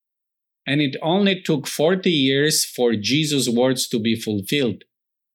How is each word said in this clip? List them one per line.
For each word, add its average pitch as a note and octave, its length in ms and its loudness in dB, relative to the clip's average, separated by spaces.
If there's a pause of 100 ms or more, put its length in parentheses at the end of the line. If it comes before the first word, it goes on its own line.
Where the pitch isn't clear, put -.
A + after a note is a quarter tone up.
(680)
And C#3+ 160 0
it C3+ 180 -2
only F#3 400 2
took C#3+ 260 -2
forty F#3 440 0
years C#3+ 560 2
for A#2+ 280 0
Jesus' C3 540 0
words B2+ 400 2
to A#2+ 100 -2
be A2 160 0
fulfilled, A2 720 -2 (500)